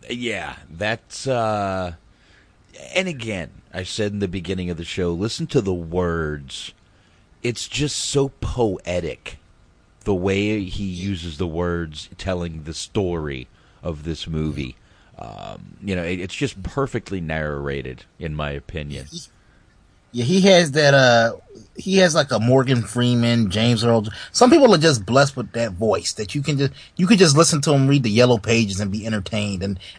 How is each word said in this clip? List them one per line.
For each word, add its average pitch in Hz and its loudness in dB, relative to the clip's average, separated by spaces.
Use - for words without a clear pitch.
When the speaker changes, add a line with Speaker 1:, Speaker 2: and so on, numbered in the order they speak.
Speaker 1:
yeah, 107 -8
that's, 104 -8
uh, 101 -2
and 185 0
again, 113 -8
I 92 -8
said 104 -4
in 104 -6
the 98 0
beginning 90 -6
of 85 -6
the 85 -10
show, 87 -4
listen 104 -4
to 135 2
the 98 -2
words. 82 -4
It's 120 -6
just 143 -4
so 135 -2
poetic, 90 -4
the 101 0
way 98 0
he 95 -6
uses 87 -6
the 92 -4
words 85 -4
telling 87 -6
the 78 -12
story 78 -4
of 78 -8
this 80 -8
movie. 78 -4
Um, 50 -16
you 95 -4
know, 90 -4
it, 90 -4
it's 92 -10
just 107 -6
perfectly 110 -6
narrated, 71 -6
in 78 -8
my 73 -6
opinion. 71 -10
Speaker 2:
Yeah, 120 -4
he 175 2
has 175 6
that, 143 6
uh, 117 6
he 190 0
has, 180 6
like, 143 2
a 113 2
Morgan 123 4
Freeman, 117 2
James 110 2
Earl 117 4
J-, 110 -6
some 247 6
people 262 8
are 175 8
just 143 2
blessed 135 4
with 107 -8
that 117 -4
voice 101 -2
that 107 -8
you 147 -2
can 143 -2
just, 139 0
you 180 2
can 214 6
just 165 6
listen 160 4
to 151 2
him 139 4
read 143 4
the 113 0
yellow 120 6
pages 107 0
and 104 -2
be 101 -6
entertained 104 -4
and, 98 -4